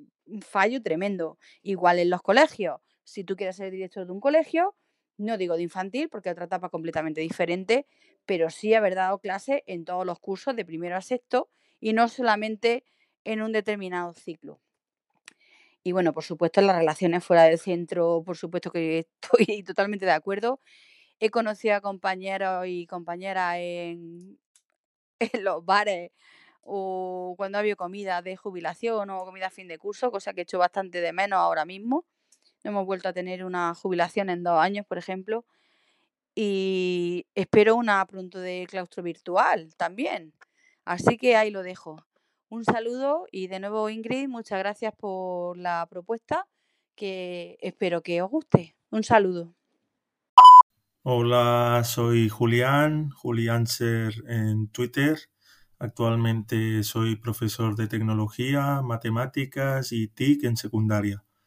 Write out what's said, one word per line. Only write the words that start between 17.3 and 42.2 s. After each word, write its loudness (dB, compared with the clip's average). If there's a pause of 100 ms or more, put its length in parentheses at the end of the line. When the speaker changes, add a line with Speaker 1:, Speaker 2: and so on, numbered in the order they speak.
Speaker 1:
del 6
centro, -2
por -10
supuesto -8
que -2 (160)
<laughs> 4
estoy 0
totalmente -2
de 6
acuerdo. -2 (600)
He 0
conocido 0
a -2
compañeros -4
y -8
compañeras -6
en, -12 (420)
<laughs> -16
en -4
los -4
bares 0 (500)
o -8
cuando -6
ha 0
habido -2
comida -6
de -12
jubilación -6
o -8
comida -10
a -20
fin -20
de -14
curso, -4
cosa -8
que -4
echo -6
bastante 0
de -2
menos 0
ahora 0
mismo. -6 (580)
No -8
hemos -2
vuelto -4
a -4
tener -8
una -4
jubilación -2
en -4
dos 2
años, 0
por -6
ejemplo. -8 (880)
Y -2
espero 6
una 2
pronto -14
de -6
claustro -10
virtual -2
también. -6 (520)
Así 0
que 6
ahí 4
lo -8
dejo. -14 (440)